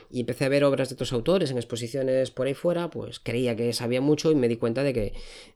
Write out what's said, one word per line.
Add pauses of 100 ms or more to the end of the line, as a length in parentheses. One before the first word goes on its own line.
(100)
y
empecé
a
ver
obras
de
otros
autores
en
exposiciones
por
ahí
fuera,
pues
creía
que
sabía
mucho
y
me
di
cuenta
de
que, (440)